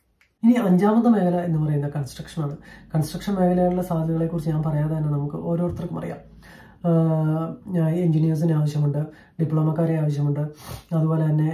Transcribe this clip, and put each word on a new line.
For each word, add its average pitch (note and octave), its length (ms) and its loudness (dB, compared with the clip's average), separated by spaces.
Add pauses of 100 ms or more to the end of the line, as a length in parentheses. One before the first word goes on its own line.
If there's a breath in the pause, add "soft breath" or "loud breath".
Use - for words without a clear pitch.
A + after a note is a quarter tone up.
(440)
ഇനി A#3 140 6
അഞ്ചാമത്തെ G3+ 520 4
മേഖല F3+ 320 4
എന്ന് E3 180 0
പറയുന്ന D3 300 0
കൺസ്ട്രക്ഷനാണ്. D3 680 -6 (320 loud breath)
കൺസ്ട്രക്ഷൻ E3 480 -4
മേഖലകളിലെ F3+ 480 2
സാധ്യതകളെക്കുറിച്ച് E3 680 -2
ഞാൻ D#3 140 -2
പറയാതെ D3+ 300 -2
തന്നെ D3+ 180 -2
നമുക്ക് D3 260 -4
ഓരോരുത്തർക്കും E3+ 600 -4
അറിയാം. D#3+ 240 -10 (640 loud breath)
ആഹ്, D#3+ 600 2 (240)
ഞാൻ E3 300 0
എഞ്ചിനീയേഴ്സിനെ D#3+ 560 2
ആവശ്യമുണ്ട്, D3 480 0 (360 loud breath)
ഡിപ്ലോമക്കാരെ D#3 600 0
ആവശ്യമുണ്ട്, D3 440 0 (500 loud breath)
അതുപോലെ D#3 340 0
തന്നെ, D#3 280 2